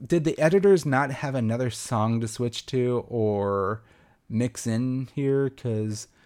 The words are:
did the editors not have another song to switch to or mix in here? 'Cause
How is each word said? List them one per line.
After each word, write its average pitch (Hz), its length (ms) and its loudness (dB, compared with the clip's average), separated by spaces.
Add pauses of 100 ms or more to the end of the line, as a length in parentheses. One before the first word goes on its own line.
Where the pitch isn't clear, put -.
did 160 200 2
the 156 160 0
editors 185 460 6
not 135 260 2
have 135 240 -4
another 120 340 0
song 113 520 0
to 113 60 -4
switch 120 400 -6
to 123 400 0
or 101 760 0 (440)
mix 117 380 -4
in 127 480 -2
here? 139 380 0
'Cause 107 560 -6 (180)